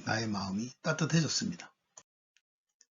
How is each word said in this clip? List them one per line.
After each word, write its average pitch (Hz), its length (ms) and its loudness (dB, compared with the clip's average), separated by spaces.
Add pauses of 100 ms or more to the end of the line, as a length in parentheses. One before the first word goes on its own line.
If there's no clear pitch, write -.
나의 110 220 0
마음이 101 460 -4 (100)
따뜻해졌습니다. 156 920 0 (1300)